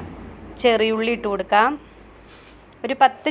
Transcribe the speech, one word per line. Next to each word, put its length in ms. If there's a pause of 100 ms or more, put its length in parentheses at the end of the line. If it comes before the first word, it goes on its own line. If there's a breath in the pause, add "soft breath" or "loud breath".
(640)
ചെറിയുള്ളി 540
ഇട്ട് 140
കൊടുക്കാം. 380 (1160 loud breath)
ഒരു 180
പത്ത് 280